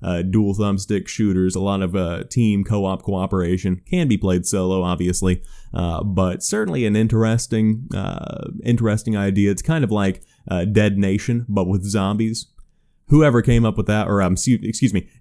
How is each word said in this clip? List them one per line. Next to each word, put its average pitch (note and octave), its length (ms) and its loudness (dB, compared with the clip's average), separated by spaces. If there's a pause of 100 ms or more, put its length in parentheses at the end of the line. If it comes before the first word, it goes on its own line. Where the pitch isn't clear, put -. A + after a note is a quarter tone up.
uh, F2 220 -2
dual G2 320 2
thumbstick G2 520 -2
shooters, F#2 480 0
a F#2 40 -4
lot G2 220 -2
of, F#2 140 -2
uh, F2 340 -4
team G#2 340 2
co-op F#2+ 400 -2
cooperation. F#2 840 -2
Can F3 180 0
be A2 100 2
played F2+ 280 0
solo, F#2 360 0
obviously, F2+ 600 0 (300)
uh, E2+ 300 -2
but F#2 400 -2
certainly F#3 420 -2
an G#2 100 2
interesting, A2 960 2
uh, - 560 -6 (140)
interesting A2+ 520 0
idea. G2+ 360 2
It's F#2+ 100 -2
kind D#3+ 220 0
of G#2 80 0
like, G2 320 0 (260)
uh, F2+ 160 0
Dead G#2 320 2
Nation, G2+ 500 0
but G2 200 -2
with F#2+ 160 0
zombies. G#2 640 -2 (640)
Whoever C#3+ 320 6
came A#2 220 4
up G#2+ 140 0
with G2+ 100 -2
that, G#2 200 0
or, G2+ 140 2
um, F2+ 140 2
su-, A#2+ 280 2
excuse A2 300 0
me, F#2 140 -2 (140)